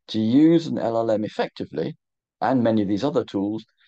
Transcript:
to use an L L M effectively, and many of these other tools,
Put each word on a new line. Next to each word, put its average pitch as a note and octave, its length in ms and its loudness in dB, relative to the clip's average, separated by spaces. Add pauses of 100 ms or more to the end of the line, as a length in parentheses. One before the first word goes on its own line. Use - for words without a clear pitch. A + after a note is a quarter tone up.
to A2 100 -6
use D3+ 480 4
an B2+ 120 -4
L A2+ 180 -2
L A2+ 140 0
M G#2+ 120 0
effectively, G2 760 -8 (420)
and B2 220 0
many A2 180 2
of G2 80 0
these G2+ 160 -2
other C#3 200 -2
tools, G#2 380 -4 (260)